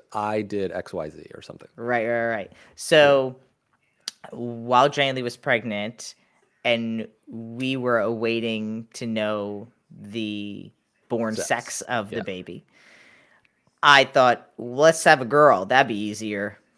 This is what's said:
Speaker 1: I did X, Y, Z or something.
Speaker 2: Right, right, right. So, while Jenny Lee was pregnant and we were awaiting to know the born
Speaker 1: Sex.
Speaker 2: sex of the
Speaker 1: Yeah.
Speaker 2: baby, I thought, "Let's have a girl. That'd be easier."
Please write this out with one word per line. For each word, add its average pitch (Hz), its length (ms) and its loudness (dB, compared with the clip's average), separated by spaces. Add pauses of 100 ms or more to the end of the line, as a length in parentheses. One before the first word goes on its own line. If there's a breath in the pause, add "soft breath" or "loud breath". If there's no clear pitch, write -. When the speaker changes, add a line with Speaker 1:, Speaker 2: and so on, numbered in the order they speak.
(120)
Speaker 1:
I 107 300 -4
did 98 320 -6
X, 87 200 -10
Y, 78 160 -8
Z 78 240 -20
or - 80 -18
something. - 360 -20
Speaker 2:
Right, 117 280 -4
right, 117 220 -2
right. 110 240 -6 (240 soft breath)
So, 139 640 4 (920)
while 120 580 2
Jenny 139 240 0
Lee 131 100 -6
was 120 140 -8
pregnant 113 760 -4 (500)
and 113 420 -2 (220)
we 120 480 -8
were 120 220 2
awaiting 113 960 -4
to 120 120 -10
know 107 640 -6 (200)
the 104 800 -10 (380)
born 113 300 -4
Speaker 1:
Sex. - 100 -8
Speaker 2:
sex - 360 -6
of 110 260 -6
the 120 80 -8
Speaker 1:
Yeah. 107 60 -6
Speaker 2:
baby, 92 420 -12 (1160 soft breath)
I 143 240 8
thought, 127 520 2
"Let's 135 460 2
have 151 180 6
a 127 40 -4
girl. 123 400 6
That'd 127 220 4
be 107 120 -4
easier." 104 580 -6 (200)